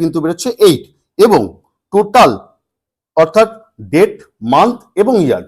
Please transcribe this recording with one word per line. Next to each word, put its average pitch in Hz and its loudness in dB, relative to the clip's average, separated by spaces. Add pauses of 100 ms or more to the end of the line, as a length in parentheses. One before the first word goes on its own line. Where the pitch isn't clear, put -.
কিন্তু 165 -4
বেরোচ্ছে 170 -6 (180)
এইট 139 0 (360)
এবং 196 2 (520)
টোটাল 202 2 (880)
অর্থাৎ 214 2 (440)
ডেট, 196 0 (380)
মান্থ 226 0 (240)
এবং 240 0 (120)
ইয়ার 98 -2